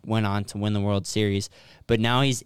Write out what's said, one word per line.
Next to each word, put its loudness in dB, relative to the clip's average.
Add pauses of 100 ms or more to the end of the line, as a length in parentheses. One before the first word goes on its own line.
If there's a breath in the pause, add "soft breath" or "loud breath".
went 0
on 0
to -8
win 0
the 0
World 0
Series. 0 (380 loud breath)
But 2
now 2
he's 0